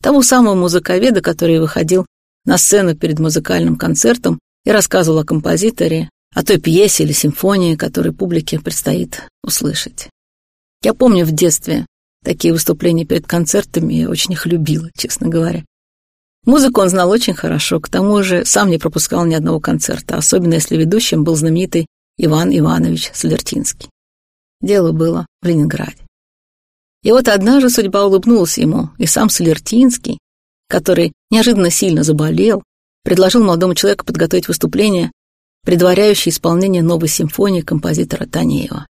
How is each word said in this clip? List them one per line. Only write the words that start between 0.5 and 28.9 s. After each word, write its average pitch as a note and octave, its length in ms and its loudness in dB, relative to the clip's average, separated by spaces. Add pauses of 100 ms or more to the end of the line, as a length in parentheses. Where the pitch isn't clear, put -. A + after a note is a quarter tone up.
музыковеда, F3+ 640 0
который E3 380 0
выходил E3+ 460 0 (400)
на F3+ 120 2
сцену F#3 380 2
перед D#3 240 -4
музыкальным E3 560 -2
концертом F3 640 0 (240)
и - 80 0
рассказывал F3 480 2
о D#3 60 -2
композиторе, D#3+ 840 -2 (240)
о - 100 -4
той G3 160 2
пьесе E3+ 440 2
или D3+ 80 0
симфонии, E3+ 640 0
которую E3 380 -4
публике E3 460 -4
предстоит D#3+ 640 -6 (200)
услышать. - 680 -6 (760)
Я A3+ 100 2
помню G3+ 320 4
в D#3+ 60 -2
детстве D#3 540 -2 (380)
такие - 300 -2
выступления E3 520 0
перед D#3+ 220 -4
концертами, E3+ 680 -2
я D#3+ 140 -2
очень F3+ 240 -4
их - 120 -8
любила, D#3+ 500 -2
честно - 320 -6
говоря. E3 360 -2 (840)
Музыку C4 340 4
он F#3+ 100 4
знал F3+ 200 2
очень G#3+ 240 0
хорошо, E3 480 -4
к - 80 -16
тому G3+ 340 0
же F#3 220 -2
сам G3+ 240 2
не E3 80 2
пропускал E3 480 -2
ни E3 80 2
одного D#3+ 260 -2
концерта, - 560 -4
особенно E3+ 380 0
если D#3+ 240 -2
ведущим D#3+ 460 0
был D#3+ 120 0
знаменитый E3 520 -2 (300)
Иван E3+ 400 0
Иванович E3 560 0
Солертинский. - 760 -6 (720)
Дело F#3 300 2
было E3 340 -2 (160)
в F3 60 -4
Ленинграде. D#3 580 -2 (1000)
И G#3 80 2
вот B3 160 4
однажды A#3+ 420 4
судьба G3+ 360 0
улыбнулась F#3+ 520 2
ему, E3 400 -2